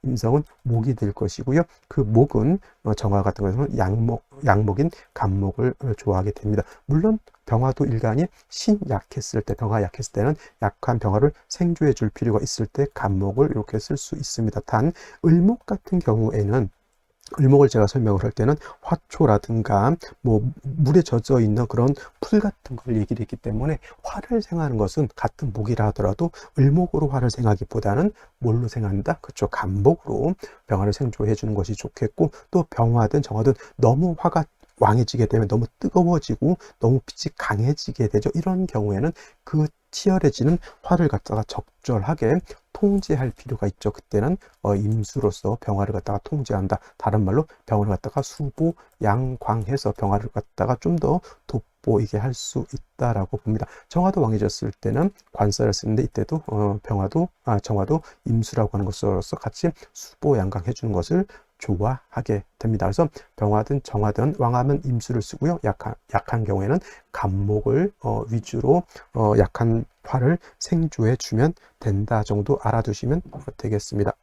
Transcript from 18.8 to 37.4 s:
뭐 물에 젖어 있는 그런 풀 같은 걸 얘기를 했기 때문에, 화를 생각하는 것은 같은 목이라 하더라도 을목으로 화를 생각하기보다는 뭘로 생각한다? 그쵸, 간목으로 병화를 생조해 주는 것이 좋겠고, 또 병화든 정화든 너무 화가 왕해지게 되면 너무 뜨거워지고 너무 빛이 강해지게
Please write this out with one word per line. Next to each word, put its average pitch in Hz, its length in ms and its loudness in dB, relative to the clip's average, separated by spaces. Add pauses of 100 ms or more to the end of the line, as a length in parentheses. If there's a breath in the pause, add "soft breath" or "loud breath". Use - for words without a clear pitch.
뭐 113 280 2 (140)
물에 147 380 4
젖어 123 400 2
있는 110 260 2
그런 120 260 2 (280 loud breath)
풀 - 180 4
같은 202 380 -4
걸 123 180 -4
얘기를 107 240 0
했기 117 160 -6
때문에, 120 440 -4 (220 loud breath)
화를 - 400 -4
생각하는 156 360 -2
것은 107 360 0
같은 - 380 -6
목이라 107 360 0
하더라도 101 440 -2 (260 loud breath)
을목으로 151 520 4
화를 127 200 0
생각하기보다는 110 840 0 (260 soft breath)
뭘로 117 300 0
생각한다? 107 520 -2
그쵸, - 280 -4
간목으로 107 880 0 (320 loud breath)
병화를 101 260 0
생조해 110 420 -2
주는 110 180 -4
것이 101 220 -2
좋겠고, - 560 -4 (180 loud breath)
또 175 200 2
병화든 117 540 2
정화든 110 320 2 (200 loud breath)
너무 139 420 4
화가 165 280 0 (340)
왕해지게 113 460 4
되면 110 240 0
너무 113 160 2 (140)
뜨거워지고 170 800 2 (220 loud breath)
너무 123 260 4
빛이 - 300 -10
강해지게 110 720 -2